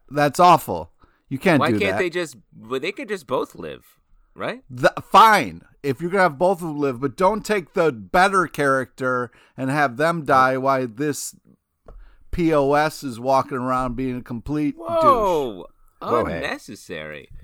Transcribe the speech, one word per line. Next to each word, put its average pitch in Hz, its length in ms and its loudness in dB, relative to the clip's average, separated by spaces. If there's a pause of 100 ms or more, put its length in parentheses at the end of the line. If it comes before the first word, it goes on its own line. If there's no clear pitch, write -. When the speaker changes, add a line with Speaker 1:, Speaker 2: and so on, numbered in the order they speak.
Speaker 1:
That's 143 300 0
awful. 135 520 4 (420)
You 131 60 -6
can't 165 200 4
Speaker 2:
Why 147 120 2
Speaker 1:
do 208 80 2
Speaker 2:
can't 98 140 0
Speaker 1:
that. 107 60 0
Speaker 2:
they 180 120 0
just, 165 260 -8 (180)
well, 113 240 -8
they 165 120 -6
could 269 180 -12
just 185 160 -10
both - 300 -6
live, 73 420 -16 (380)
right? 175 340 -10
Speaker 1:
The, 131 240 0 (180)
fine, 190 520 6 (180)
if 139 180 -4
you're 170 120 -6
gonna 196 120 2
have 147 140 0
both 180 240 2
of 175 60 -8
them 151 120 -8
live, 135 220 -2
but 139 160 -4
don't 202 260 2
take 208 300 -4
the 165 180 2
better 180 540 2
character 131 840 -2 (260)
and 131 140 -4
have 139 260 0
them 160 280 -2
die 131 320 4
while 131 300 0
this 135 480 -6 (960)
P 160 220 0
O 143 200 2
S 151 300 0
is 117 160 -10
walking 135 380 0
around 127 380 -4
being 127 220 -6
a 123 40 -12
complete 143 560 -6
douche. 330 100 -14
Speaker 2:
Whoa, 202 800 0 (360)
Speaker 3:
Whoa, 170 240 -2
hey. 82 120 -6
Speaker 2:
unnecessary. 80 920 -12 (140)